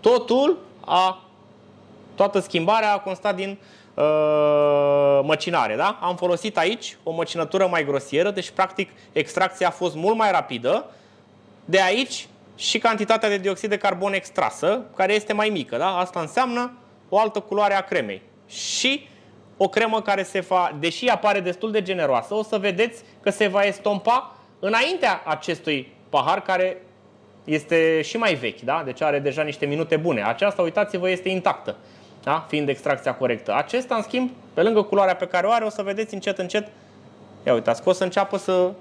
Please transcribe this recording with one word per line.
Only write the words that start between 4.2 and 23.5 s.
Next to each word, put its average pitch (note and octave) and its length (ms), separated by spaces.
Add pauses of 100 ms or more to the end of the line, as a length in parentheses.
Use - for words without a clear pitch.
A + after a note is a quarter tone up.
măcinare, D3 540
da? F#3 240
Am F3 160
folosit F3+ 420
aici F#3+ 440
o E3 80
măcinătură E3+ 560
mai E3+ 180
grosieră, C#3+ 460
deci, F#3+ 200
practic, - 400 (220)
extracția F3+ 560
a - 20
fost E3 240
mult F#3 220
mai A3 140
rapidă. D3+ 540 (800)
De F3+ 160
aici G#3+ 480 (280)
și - 220
cantitatea A3 500
de G3+ 100
dioxid G3 300
de G#3 80
carbon G3 360
extrasă, F#3 680 (160)
care F#3+ 160
este G#3 200
mai G#3+ 160
mică, D3+ 280
da? F3 220
Asta F3+ 220
înseamnă B3 520 (360)
o F#3+ 100
altă G#3+ 220
culoare G3 340
a G3 60
cremei. A#2+ 420 (240)
Și - 600 (480)
o G3 120
cremă A3 340
care G3 200
se F#3 180
va, F3 380
deși E3 300
apare G#3 320
destul F3+ 300
de G#3 120
generoasă, E3 520
o G#3+ 80
să G#3+ 160
vedeți G3+ 440 (180)
că G3+ 100
se G#3 160
va G3 160